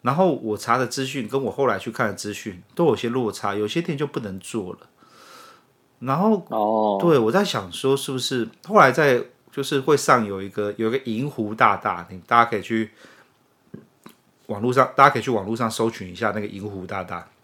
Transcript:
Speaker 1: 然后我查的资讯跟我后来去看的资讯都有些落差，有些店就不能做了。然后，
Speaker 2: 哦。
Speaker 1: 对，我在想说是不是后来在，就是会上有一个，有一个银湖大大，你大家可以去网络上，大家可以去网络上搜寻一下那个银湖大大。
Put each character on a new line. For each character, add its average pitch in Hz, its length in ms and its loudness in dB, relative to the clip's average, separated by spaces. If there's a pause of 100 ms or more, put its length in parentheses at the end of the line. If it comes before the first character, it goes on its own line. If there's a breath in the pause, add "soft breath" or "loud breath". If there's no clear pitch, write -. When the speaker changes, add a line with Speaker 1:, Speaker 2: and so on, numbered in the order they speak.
Speaker 1:
然 127 120 0
后 175 200 4
我 110 220 -4
查 117 200 0
的 127 100 0
资 135 160 -6
讯 131 240 -6
跟 135 160 -2
我 104 80 -2
后 139 140 0
来 107 120 2
去 113 140 -8
看 117 160 -2
的 98 60 -4
资 104 180 -8
讯 95 300 -12 (120)
都 170 120 2
有 123 100 4
些 117 140 -4
落 120 220 -2
差， 101 240 -4
有 107 120 -2
些 165 140 -2
店 170 160 -6
就 147 80 -2
不 - 140 -8
能 98 200 -8
做 95 340 -8
了。 - 60 -16 (1200 loud breath)
然 135 180 -2
后， 202 320 2
Speaker 2:
哦。 107 520 2
Speaker 1:
对， 165 160 4
我 113 140 4
在 196 120 2
想 101 280 -4
说 135 260 0
是 139 140 -8
不 131 80 -4
是 117 280 -4 (180)
后 202 140 4
来 135 120 8
在， 139 320 2 (280)
就 139 120 -6
是 139 160 -2
会 143 180 4
上 127 260 4
有 98 180 -6
一 98 80 -10
个， 104 280 -4
有 110 120 0
一 - 20 0
个 131 140 -2
银 120 220 -4
湖 110 280 -6
大 107 200 4
大， 90 360 -6
你 92 160 -16
大 117 160 6
家 113 60 2
可 113 60 -4
以 98 60 -4
去 110 300 -4 (1500 loud breath)
网 101 160 -8
络 123 100 0
上， 127 240 6
大 139 100 10
家 139 40 10
可 131 80 2
以 110 60 0
去 131 80 -2
网 104 140 0
络 113 100 -4
上 117 140 0
搜 113 200 0
寻 92 220 -10
一 87 40 -14
下 107 180 -2
那 107 60 -4
个 104 60 -6
银 98 180 -10
湖 98 220 -10
大 95 180 -8
大。 87 240 -10 (160)